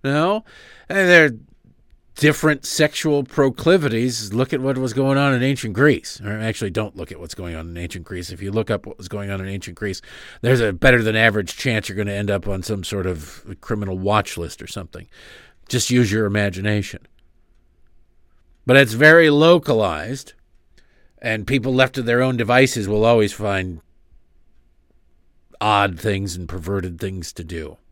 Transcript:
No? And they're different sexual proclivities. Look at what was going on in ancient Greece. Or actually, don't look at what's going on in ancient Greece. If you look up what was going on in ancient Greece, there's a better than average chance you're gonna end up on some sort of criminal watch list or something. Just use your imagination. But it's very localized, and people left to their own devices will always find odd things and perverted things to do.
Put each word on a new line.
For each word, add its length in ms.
No? 400
And 200
they're 220
different 500
sexual 560
proclivities. 1120
Look 180
at 80
what 160
was 160
going 240
on 160
in 120
ancient 300
Greece. 500
Or 80
actually, 380
don't 260
look 160
at 80
what's 160
going 180
on 140
in 80
ancient 280
Greece. 280
If 100
you 80
look 180
up 160
what 140
was 80
going 240
on 100
in 60
ancient 300
Greece, 260
there's 200
a 120
better 320
than 100
average 420
chance 320
you're 60
gonna 160
end 220
up 160
on 160
some 180
sort 240
of 380
criminal 360
watch 400
list 240
or 60
something. 400
Just 200
use 220
your 160
imagination. 800
But 120
it's 160
very 360
localized, 1040
and 280
people 260
left 220
to 80
their 200
own 140
devices 520
will 160
always 280
find 500
odd 400
things 340
and 140
perverted 500
things 360
to 100
do. 320